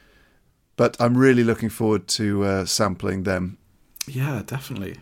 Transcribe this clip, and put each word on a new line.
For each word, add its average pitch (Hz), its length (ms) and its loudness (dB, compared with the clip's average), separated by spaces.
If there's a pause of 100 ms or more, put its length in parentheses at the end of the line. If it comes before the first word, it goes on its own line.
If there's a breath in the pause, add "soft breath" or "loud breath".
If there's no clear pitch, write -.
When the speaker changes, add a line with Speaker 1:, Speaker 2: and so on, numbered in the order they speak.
(760 soft breath)
Speaker 1:
But 120 240 2
I'm 120 160 4
really 127 280 6
looking 113 240 0
forward 107 400 0
to, 101 360 0
uh, 95 200 0
sampling 95 580 -2
them. 92 360 -4 (500)
Speaker 2:
Yeah, 131 360 -4
definitely. 113 580 -10